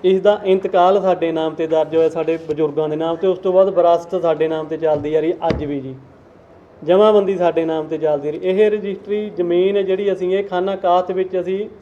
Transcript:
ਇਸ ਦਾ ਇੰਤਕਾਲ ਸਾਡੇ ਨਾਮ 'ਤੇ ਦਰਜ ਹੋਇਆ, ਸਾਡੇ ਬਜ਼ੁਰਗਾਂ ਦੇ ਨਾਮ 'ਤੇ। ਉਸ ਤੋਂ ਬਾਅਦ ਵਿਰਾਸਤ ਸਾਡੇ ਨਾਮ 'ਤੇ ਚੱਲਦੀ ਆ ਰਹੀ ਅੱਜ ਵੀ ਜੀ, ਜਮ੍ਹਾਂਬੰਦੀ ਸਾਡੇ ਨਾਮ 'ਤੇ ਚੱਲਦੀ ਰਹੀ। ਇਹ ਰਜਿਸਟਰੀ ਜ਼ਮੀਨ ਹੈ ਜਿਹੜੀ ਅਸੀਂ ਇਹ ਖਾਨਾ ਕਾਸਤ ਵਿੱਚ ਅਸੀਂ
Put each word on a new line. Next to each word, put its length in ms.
ਇਸ 180
ਦਾ 240
ਇੰਤਕਾਲ 560
ਸਾਡੇ 300
ਨਾਮ 200
'ਤੇ 160
ਦਰਜ 280
ਹੋਇਆ, 140
ਸਾਡੇ 280
ਬਜ਼ੁਰਗਾਂ 400
ਦੇ 60
ਨਾਮ 200
'ਤੇ। 120
ਉਸ 120
ਤੋਂ 140
ਬਾਅਦ 160
ਵਿਰਾਸਤ 520
ਸਾਡੇ 260
ਨਾਮ 180
'ਤੇ 120
ਚੱਲਦੀ 380
ਆ 40
ਰਹੀ 140
ਅੱਜ 320
ਵੀ 140
ਜੀ, 160
ਜਮ੍ਹਾਂਬੰਦੀ 540
ਸਾਡੇ 280
ਨਾਮ 200
'ਤੇ 120
ਚੱਲਦੀ 340
ਰਹੀ। 120
ਇਹ 280
ਰਜਿਸਟਰੀ 580
ਜ਼ਮੀਨ 480
ਹੈ 40
ਜਿਹੜੀ 320
ਅਸੀਂ 240
ਇਹ 60
ਖਾਨਾ 320
ਕਾਸਤ 360
ਵਿੱਚ 280
ਅਸੀਂ 300